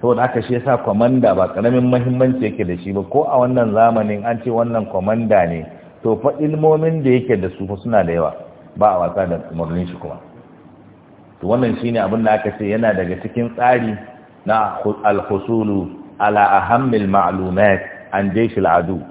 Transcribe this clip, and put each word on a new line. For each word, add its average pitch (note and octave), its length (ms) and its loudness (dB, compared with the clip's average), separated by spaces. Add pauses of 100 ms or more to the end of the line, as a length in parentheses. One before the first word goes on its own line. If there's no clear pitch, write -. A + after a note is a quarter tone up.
Saboda A#2+ 220 2
haka B2 200 0
shi B2 120 -4
yasa B2 240 0
kwamanda A#2 560 2
ba F#2 200 2
ƙaramin B2 360 2
muhimmanci B2+ 540 0
yake G#2+ 220 -4
da F2 160 -4
shi G2 100 -8
ba, G2 100 -2
ko C#3 220 0
a C3+ 140 0
wannan B2 360 2
zamanin G#2+ 500 2
an A#2 180 -4
ce B2+ 80 -4
wannan A#2 400 -2
kwamanda G#2 580 2
ne, E2 180 -6 (360)
to A2+ 200 2
fa C#3 160 2
ilmomin D#3 640 0
da C3 80 2
yake A#2+ 300 2
da F#2 80 -4 (100)
su G2 80 -8
fa G2+ 160 -8
suna A2 220 2
da E2 80 -2
yawa, D#2+ 220 -2 (420)
ba G#2 180 2
a F2+ 40 0
wasa F2 280 -2
da E2+ 120 -4 (140)
umarnin E2+ 340 -4
shi F2 100 -12
kuma. - 220 -12 (1200)
To, - 100 -8
wannan A#2 300 2
shine A#2 180 -2
abin A2 260 0
da G#2+ 140 4
aka G#2+ 200 -2
ce G#2+ 120 -4
yana A2 240 2
daga F#2 280 -2
cikin A#2 320 -4
tsari A#2+ 380 2 (540)
na G#2+ 340 0
hu-, G#2 240 -2
al-husulu G2+ 840 0 (280)
ala G2+ 440 4
ahammil A#2 480 2
ma'lumat F#2+ 680 2 (320)
an G2 200 0
jayshil G#2+ 340 0
adu. E2+ 440 2